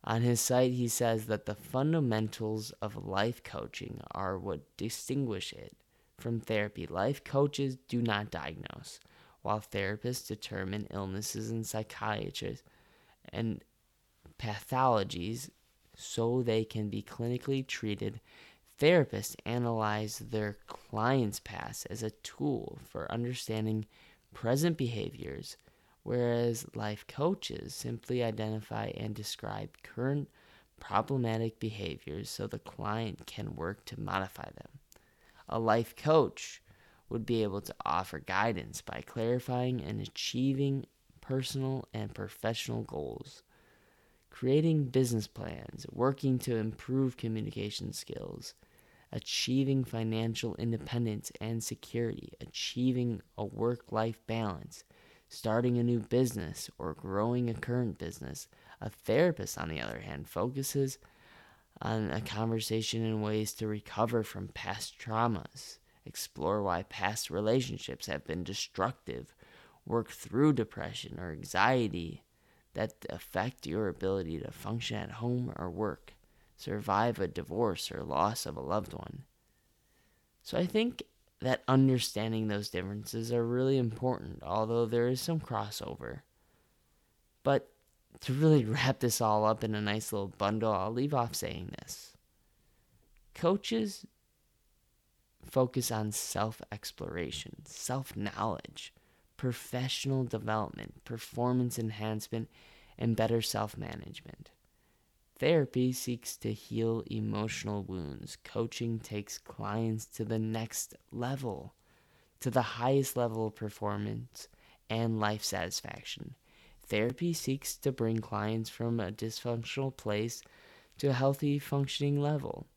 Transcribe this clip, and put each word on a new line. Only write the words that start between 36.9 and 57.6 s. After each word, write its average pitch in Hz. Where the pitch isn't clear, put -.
would 113
be 113
able 98
to -
offer 82
guidance 92
by -
clarifying 123
and 101
achieving 135
personal 131
and 107
professional 113
goals, -
creating 151
business 120
plans, -
working 131
to 120
improve 123
communication 107
skills, -
achieving 135
financial 113
independence 113
and 113
security, -
achieving 123
a 104
work-life 110
balance, 110
starting 120
a 120
new 120
business, 110
or 78
growing 117
a 117
current 120